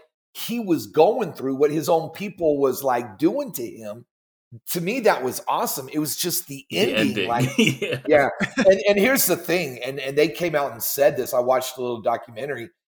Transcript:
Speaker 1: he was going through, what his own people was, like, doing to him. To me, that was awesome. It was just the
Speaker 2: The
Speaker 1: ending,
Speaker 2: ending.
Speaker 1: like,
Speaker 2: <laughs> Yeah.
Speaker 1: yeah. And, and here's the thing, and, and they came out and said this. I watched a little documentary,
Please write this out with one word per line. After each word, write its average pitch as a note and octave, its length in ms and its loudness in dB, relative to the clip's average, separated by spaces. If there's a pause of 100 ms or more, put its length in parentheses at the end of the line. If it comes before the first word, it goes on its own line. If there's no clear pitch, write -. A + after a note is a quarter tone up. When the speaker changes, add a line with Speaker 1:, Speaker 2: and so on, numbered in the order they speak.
(320)
Speaker 1:
he - 260 -8
was D#3 300 0
going F3+ 460 2
through, C3 200 -4
what D3 160 2
his D3+ 180 -2
own D#3+ 220 0
people E3+ 480 -2
was, C3 240 0
like, A#2+ 360 -2
doing A3+ 340 -2
to A#2+ 120 -8
him. A2 400 -12 (680)
To F3 100 -4
me, G3+ 200 -2
that F3 220 2
was B2+ 240 -4
awesome. D3 440 -2
It D3+ 100 -4
was D3+ 160 -4
just - 320 -4
the C#3 220 -14
Speaker 2:
The C3+ 80 -4
Speaker 1:
ending, F#3 180 2
Speaker 2:
ending. G#2+ 320 0
Speaker 1:
like, A#2+ 240 0
Speaker 2:
<laughs> - 40 -2
Yeah. D#3+ 480 0
Speaker 1:
yeah. C#3+ 240 6 (380)
And, G3 220 6
and G3+ 100 4
here's B3 280 4
the F3 100 2
thing, D3+ 480 -4
and, C3+ 160 -6
and C#3 180 -2
they D#3 100 6
came E3 280 -2
out C#3 160 0
and A2+ 100 -10
said C#3 340 4
this. A#2+ 160 -2
I B2+ 60 2
watched B2+ 400 0
a - 40 -10
little A#2+ 200 -4
documentary, A#2 680 -4 (260)